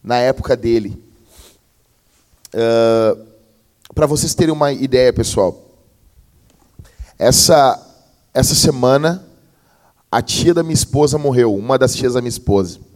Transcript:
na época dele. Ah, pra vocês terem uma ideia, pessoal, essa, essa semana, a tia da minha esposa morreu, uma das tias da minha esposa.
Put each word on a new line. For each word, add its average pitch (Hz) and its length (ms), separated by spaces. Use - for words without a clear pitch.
na 120 140
época 131 400
dele. 113 420
Ah, 113 640
pra 156 120
vocês 147 280
terem 160 200
uma 147 180
ideia, 127 400
pessoal, 104 460
essa, 131 600
essa - 220
semana, 147 760
a 117 100
tia - 320
da 170 100
minha 160 120
esposa 143 420
morreu, 123 380
uma 120 240
das 127 160
tias 123 180
da 127 80
minha 120 80
esposa. 98 500